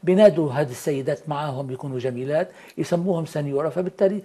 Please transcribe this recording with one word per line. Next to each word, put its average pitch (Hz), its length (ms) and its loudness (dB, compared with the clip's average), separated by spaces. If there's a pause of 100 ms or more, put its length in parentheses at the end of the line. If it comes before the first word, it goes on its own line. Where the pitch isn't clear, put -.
بينادوا 170 480 6
هذه 139 200 -2
السيدات 139 580 -4
معاهم 143 420 -6
يكونوا 127 280 -8
جميلات، 131 500 -2 (280)
يسموهم 170 480 0
سنيورة. 147 440 -2
فبالتالي 190 560 0